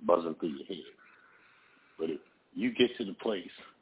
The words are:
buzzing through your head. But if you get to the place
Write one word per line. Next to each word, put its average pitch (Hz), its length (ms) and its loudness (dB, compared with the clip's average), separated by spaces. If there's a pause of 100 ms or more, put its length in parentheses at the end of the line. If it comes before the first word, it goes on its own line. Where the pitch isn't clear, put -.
buzzing 85 320 4
through 85 120 -2
your 71 160 -10
head. 87 180 -8 (1120)
But 80 120 -2
if 76 100 -6 (340)
you 117 200 0
get 123 240 6
to 117 80 -2
the 98 80 -8
place 92 340 -4 (340)